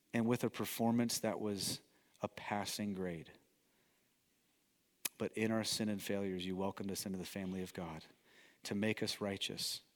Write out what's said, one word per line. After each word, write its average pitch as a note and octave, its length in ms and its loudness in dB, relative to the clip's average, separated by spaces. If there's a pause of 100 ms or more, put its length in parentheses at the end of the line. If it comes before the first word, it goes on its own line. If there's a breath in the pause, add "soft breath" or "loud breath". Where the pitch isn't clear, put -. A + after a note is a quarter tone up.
(120)
and A#2 140 4
with A#2+ 160 4
a A#2 80 4
performance A#2 680 2
that G#2 220 2
was G#2 380 0 (440 soft breath)
a G#2+ 40 0
passing G#2 640 -2
grade, F2 380 -4 (1900 soft breath)
but G#2+ 200 0
in A2 160 2
our A2 100 2
sin G#2+ 260 0
and G2 140 -2
failures, G2 420 0
you F#2 120 -2
welcomed G2 340 -2
us F#2+ 160 -2
into F#2+ 120 -2
the F2 60 -4
family F#2 380 -4
of F2+ 100 -6
God E2 320 -6 (600 loud breath)
to - 100 -2
make G#2+ 260 2
us - 200 -2
righteous G2 600 -2 (160)